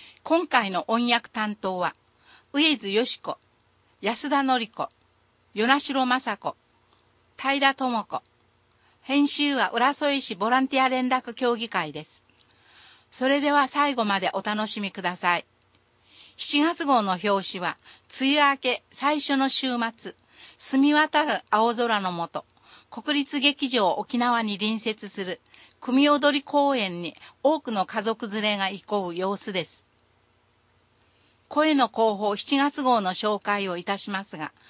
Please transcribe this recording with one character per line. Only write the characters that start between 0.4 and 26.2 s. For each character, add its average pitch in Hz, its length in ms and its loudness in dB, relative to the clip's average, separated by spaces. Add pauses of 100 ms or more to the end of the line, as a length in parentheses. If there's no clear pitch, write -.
回 226 220 0
の 180 200 -2
音 233 180 0
訳 240 220 0
担 214 260 -4
当 190 220 -6
は、 175 160 -4 (580)
上 302 240 2
津 208 140 -6
よ 214 160 2
し - 160 -6
子、 - 160 -8 (640)
安 233 280 -2
田 277 140 2
典 254 240 2
子、 - 220 -6 (640)
与 214 120 0
那 269 140 4
城 269 260 -2
雅 247 320 -2
子、 - 200 -8 (800)
平 269 360 2
智 240 300 -2
子。 - 180 -8 (800)
編 285 260 2
集 285 280 0
は 220 140 2
浦 247 240 2
添 285 260 0
市 233 160 -6
ボ 202 140 -2
ラ 254 100 4
ン 262 80 2
テ 269 120 0
ィ 262 40 4
ア 262 60 4
連 254 180 0
絡 247 260 -2
協 240 220 0
議 226 140 -6
会 156 240 -4
で 151 100 -10
す。 - 220 -20 (840)
そ 254 180 0
れ 285 100 4
で 285 140 2
は 285 160 4
最 285 260 0
後 233 80 2
ま 202 160 0
で 175 140 -2
お 190 80 -4
楽 214 260 -2
し 208 140 -6
み 196 100 -6
く 196 100 -12
だ 180 140 -2
さ 175 220 0
い。 - 80 -8 (920)
七 - 280 0
月 339 200 0
号 269 180 4
の 196 100 0
表 196 420 0
紙 190 80 -8
は、 170 160 -4 (420)
梅 277 220 2
雨 277 100 4
明 277 60 -2
け - 340 -4
最 285 300 0
初 277 160 0
の 269 100 2
週 262 220 -2 (260)
末、 - 200 -14 (420)
澄 269 260 2
み 294 100 6
渡 302 300 4
る 240 260 -2
青 226 240 4
空 220 280 0
の 185 100 -2
下、 170 320 -6 (460)
国 285 300 -4
立 285 200 -2
劇 277 280 0
場 220 240 2
沖 208 260 -4
縄 240 260 0
に 208 140 -4
隣 214 220 -2
接 214 300 -8
す 196 140 -8
る 180 180 -8 (380)
組 269 300 4
踊 285 260 4